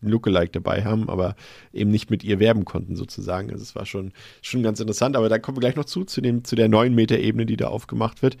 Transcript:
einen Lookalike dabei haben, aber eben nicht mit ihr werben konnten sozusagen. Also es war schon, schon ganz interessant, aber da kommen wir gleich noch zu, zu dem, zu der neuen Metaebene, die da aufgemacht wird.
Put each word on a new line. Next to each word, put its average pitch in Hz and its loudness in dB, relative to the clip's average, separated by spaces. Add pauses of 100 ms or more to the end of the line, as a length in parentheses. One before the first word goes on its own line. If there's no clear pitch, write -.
einen 107 -4
Lookalike 98 2
dabei 92 -2
haben, 110 -2
aber 92 -2 (360)
eben 104 0
nicht 107 0
mit 101 -2
ihr 98 0
werben 110 4
konnten 90 -8
sozusagen. 95 -8
Also 101 -12
es - -16
war 101 -8
schon, 95 -8 (280)
schon 123 -2
ganz 110 0
interessant, 117 0
aber 113 2
da 110 2
kommen 135 -6
wir 123 -4
gleich 123 2
noch 147 -4
zu, 185 -6
zu - -8
dem, 120 0
zu - -6
der 113 6
neuen 117 6
Metaebene, 113 2
die 110 -2
da 117 -2
aufgemacht 113 -6
wird. 131 4